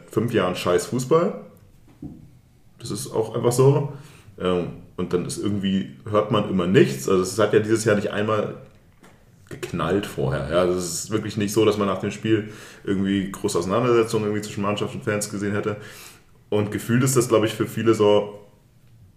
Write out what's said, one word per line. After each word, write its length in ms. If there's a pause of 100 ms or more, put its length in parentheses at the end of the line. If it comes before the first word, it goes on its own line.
(100)
fünf 220
Jahren 240
scheiß 300
Fußball.“ 480 (1400)
Das 120
ist 220
auch 220
einfach 180
so. 400 (480)
Ähm, 280 (280)
und 160
dann 140
ist 100
irgendwie, 600 (120)
hört 220
man 180
immer 180
nichts. 420
Also 140
es 160
hat 140
ja 60
dieses 260
Jahr 120
nicht 140
einmal 440 (960)
geknallt 540
vorher. 460
Ja, 80
also 160
es 300
ist 60
wirklich 280
nicht 160
so, 100
dass 140
man 100
nach 120
dem 100
Spiel 400 (340)
irgendwie 480
große 260
Auseinandersetzungen 680
irgendwie 160
zwischen 200
Mannschaft 320
und 100
Fans 260
gesehen 240
hätte. 220 (720)
Und 200
gefühlt 320
ist 140
das, 120
glaub 160
ich, 100
für 120
viele 280
so 460 (760)